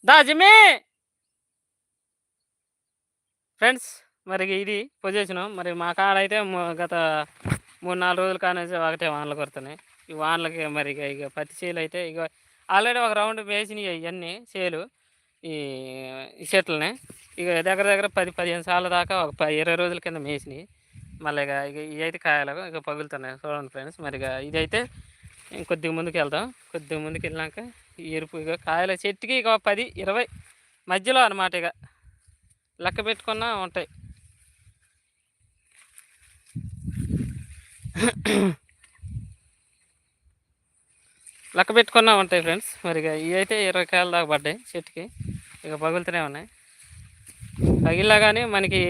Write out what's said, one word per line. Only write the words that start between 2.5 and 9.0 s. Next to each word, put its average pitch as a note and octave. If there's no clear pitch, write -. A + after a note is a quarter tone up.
ఫ్రెండ్స్, B3
మరి F#3+
ఇది G3+
పొజిషన్. F#3+
మరి F3
మా E3+
కాడ G3
అయితే G3
మొ-, F3+
గత F3
మూడు F3+
నాలుగు F3+
రోజుల F#3
కాడ F3+
నుంచి F3
ఒకటే E3